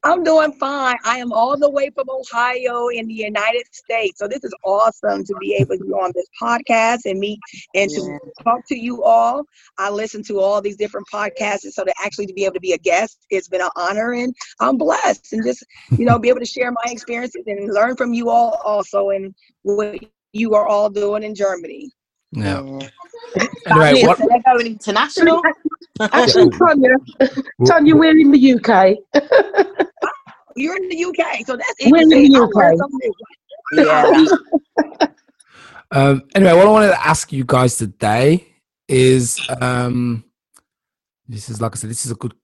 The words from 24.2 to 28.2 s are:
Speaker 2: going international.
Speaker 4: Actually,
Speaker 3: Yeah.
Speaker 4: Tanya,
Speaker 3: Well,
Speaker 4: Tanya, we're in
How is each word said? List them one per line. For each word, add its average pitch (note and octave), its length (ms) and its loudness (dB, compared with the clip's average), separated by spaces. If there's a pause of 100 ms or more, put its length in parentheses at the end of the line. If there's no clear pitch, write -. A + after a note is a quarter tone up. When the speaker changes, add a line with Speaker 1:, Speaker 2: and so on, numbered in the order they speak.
Speaker 2:
going A#3+ 140 0
international. D4 760 0 (580)
Speaker 4:
Actually, A#3+ 520 4
Speaker 3:
Yeah. - 80 -12
Speaker 4:
Tanya, C#4 360 4 (640)
Speaker 3:
Well, - 100 4
Speaker 4:
Tanya, D#4+ 280 6
we're D#4+ 240 6
in C#4 120 6